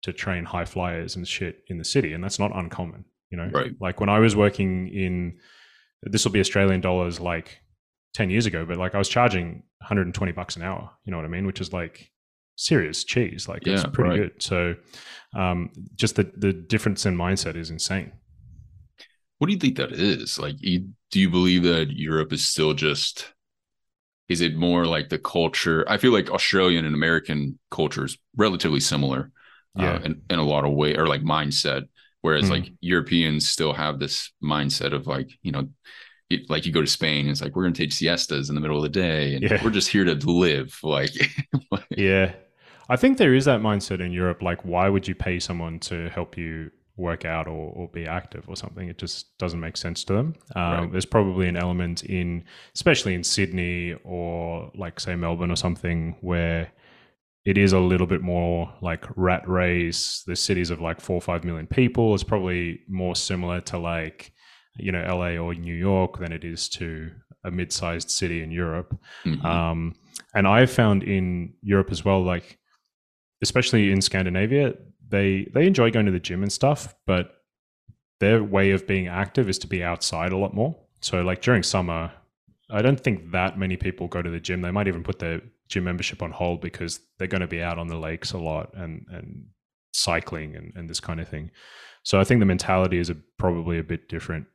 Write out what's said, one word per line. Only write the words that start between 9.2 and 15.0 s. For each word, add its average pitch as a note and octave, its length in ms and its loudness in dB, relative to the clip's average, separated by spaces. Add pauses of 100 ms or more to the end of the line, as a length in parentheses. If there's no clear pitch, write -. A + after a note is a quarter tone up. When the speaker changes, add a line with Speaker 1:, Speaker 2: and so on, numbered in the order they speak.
Speaker 1:
a - 40 -20
hundred F#2+ 220 2
and F2 80 -6
twenty F#2 180 -2
bucks F2 220 -8
an E2+ 80 -12
hour, F#2 260 -8 (160)
you G2+ 60 -8
know F2 60 -6
what D#2 80 -6
I D#2+ 40 -8
mean? F2+ 160 -4
Which F#2+ 160 -4
is, F2+ 100 -8
like, F2 400 -8 (440)
serious E2 480 0
cheese. - 440 -2
Like, E2+ 200 -6
it's F#2+ 160 2
Speaker 2:
Yeah, D2 60 -2
Speaker 1:
pretty F2 200 2
Speaker 2:
right. F#2+ 100 2 (140)
Speaker 1:
good. - 80 -12
So, F2 340 0 (600)